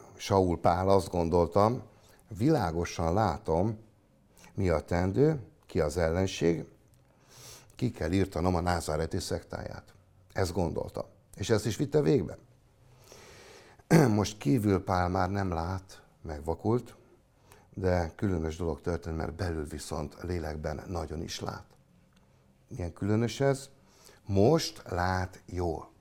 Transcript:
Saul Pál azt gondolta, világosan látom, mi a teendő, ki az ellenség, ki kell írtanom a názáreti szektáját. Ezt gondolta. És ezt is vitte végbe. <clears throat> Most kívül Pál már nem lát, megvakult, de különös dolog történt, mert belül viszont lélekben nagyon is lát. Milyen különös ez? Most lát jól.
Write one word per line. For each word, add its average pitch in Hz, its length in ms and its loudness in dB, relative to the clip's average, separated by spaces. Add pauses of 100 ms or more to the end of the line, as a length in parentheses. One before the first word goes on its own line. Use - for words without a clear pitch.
(160)
Saul 92 420 4
Pál 90 300 2
azt 95 220 4
gondolta, 90 760 2 (520)
világosan 87 760 0
látom, 95 640 0 (760)
mi 98 140 0
a 78 120 4
teendő, 107 600 0 (260)
ki - 140 -2
az 76 160 0
ellenség, 85 680 0 (1120)
ki 123 140 0
kell 82 220 -4
írtanom 92 420 2
a 82 60 2
názáreti 82 580 -2
szektáját. - 760 -8 (380)
Ezt 90 200 -2
gondolta. - 560 -4 (280)
És - 140 -6
ezt 107 160 4
is 107 100 -2
vitte 151 260 0
végbe. 139 360 2 (1500)
<clears throat> 160 220 8 (100)
Most - 200 0
kívül 104 460 2
Pál 90 240 0
már 92 220 0
nem 98 200 -2
lát, 90 520 -6 (200)
megvakult, 82 720 -4 (800)
de 90 420 0
különös 80 400 -2
dolog 82 240 -4
történt, 82 360 -6
mert 80 180 -6
belül 80 300 -6
viszont 76 580 -8
lélekben 78 640 -6
nagyon 80 360 -8
is - 180 -10
lát. - 240 -10 (1040)
Milyen 87 240 -8
különös 107 480 -2
ez? 139 280 0 (580)
Most 117 600 2
lát 92 580 -2
jól. 85 420 -4 (120)